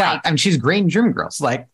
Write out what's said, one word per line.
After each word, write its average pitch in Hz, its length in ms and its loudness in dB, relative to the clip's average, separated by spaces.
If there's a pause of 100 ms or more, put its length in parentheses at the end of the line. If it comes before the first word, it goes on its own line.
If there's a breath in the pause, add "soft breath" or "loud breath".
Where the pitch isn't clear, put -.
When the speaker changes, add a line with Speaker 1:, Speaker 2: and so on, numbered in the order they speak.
Speaker 1:
doubt. 143 120 0
Speaker 2:
like - 120 -4
Speaker 1:
I - 40 0
mean, 151 60 0
she's 175 200 2
great 147 260 0
in 175 60 2
Dreamgirls. 208 500 0
Like, 135 340 -2